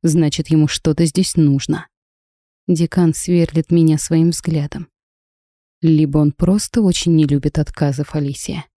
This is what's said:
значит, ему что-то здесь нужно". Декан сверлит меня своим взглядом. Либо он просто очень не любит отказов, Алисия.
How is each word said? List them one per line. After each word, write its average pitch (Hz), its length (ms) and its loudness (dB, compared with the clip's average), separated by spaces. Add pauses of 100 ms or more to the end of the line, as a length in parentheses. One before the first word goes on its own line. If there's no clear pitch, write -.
значит, 160 460 0
ему 156 180 4
что-то 160 380 0
здесь 180 300 -2
нужно". 156 520 0 (800)
Декан 170 460 0
сверлит 165 580 -2
меня 160 260 4
своим 165 340 0
взглядом. 156 580 -6 (920)
Либо 156 360 2
он 147 140 2
просто 202 500 0
очень 175 340 0
не 156 100 4
любит 143 340 -2
отказов, 147 560 -4
Алисия. 151 500 -6 (120)